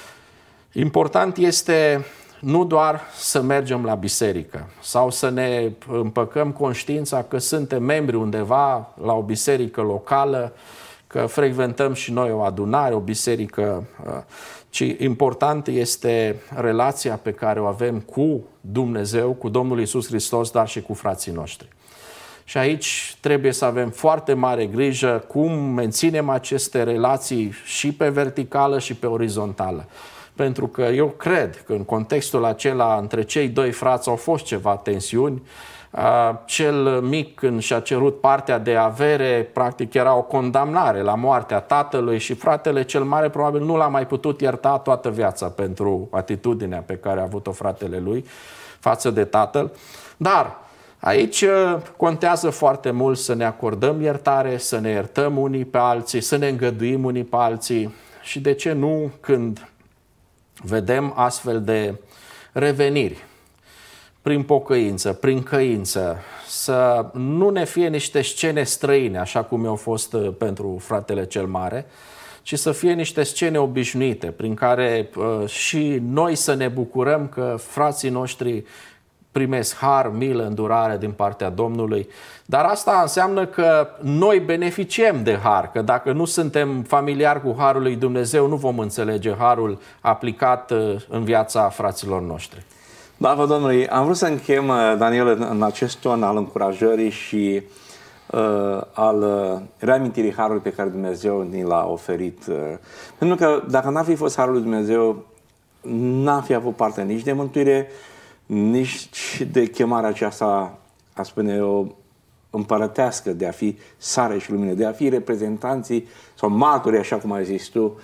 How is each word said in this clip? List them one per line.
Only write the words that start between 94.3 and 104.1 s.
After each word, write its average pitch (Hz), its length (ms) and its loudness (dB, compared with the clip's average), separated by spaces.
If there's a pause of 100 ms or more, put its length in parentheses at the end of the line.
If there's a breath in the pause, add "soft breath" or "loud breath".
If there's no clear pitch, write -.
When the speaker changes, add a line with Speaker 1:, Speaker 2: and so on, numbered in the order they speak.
Speaker 2:
uh, 113 300 4
Daniel, 117 300 4
în, 113 220 2
în 107 140 0
acest 113 340 -2
ton 117 260 0
al 104 140 2
încurajării 104 720 0
și, 101 520 -2 (720 loud breath)
uh, 101 500 0 (120)
al, 110 280 2
uh, 98 400 0 (180)
reamintirii 113 540 0
harului 110 280 -2
pe 98 120 -4
care 98 160 -4
Dumnezeu 95 520 -2
ni 90 220 -6
l-a 87 220 2
oferit, 85 600 -6
uh, 82 80 -4 (600 loud breath)
pentru 175 200 2
că 151 320 2
dacă 131 200 0
n-ar 160 140 0
fi 160 120 0